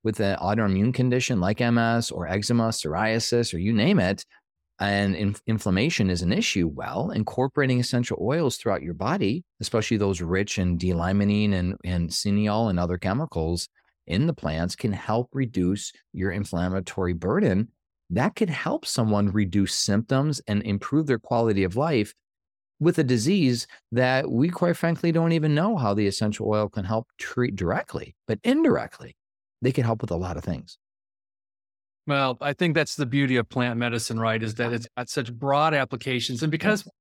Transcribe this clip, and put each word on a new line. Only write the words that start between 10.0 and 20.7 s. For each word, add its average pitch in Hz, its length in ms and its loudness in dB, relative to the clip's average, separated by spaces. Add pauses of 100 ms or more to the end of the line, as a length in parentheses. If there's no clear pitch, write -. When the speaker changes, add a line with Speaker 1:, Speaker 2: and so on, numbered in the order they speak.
Speaker 1:
rich 92 380 -2
in 90 200 2
D-limonene 101 760 2
and, 92 320 -2
and 87 260 -2
cineol 104 600 0
and 90 100 0
other 87 160 -2
chemicals 87 720 -2 (380)
in 104 200 0
the 170 80 0
plants, 82 400 -4
can 107 180 -4
help 110 400 -2
reduce 104 600 -2 (200)
your 92 200 -4
inflammatory 90 800 -2
burden. 107 560 0 (400)
That 120 260 2
could 196 160 0
help - 360 -4
someone 104 440 2
reduce 98 440 2
symptoms 135 760 0
and 104 140 0
improve 110 440 0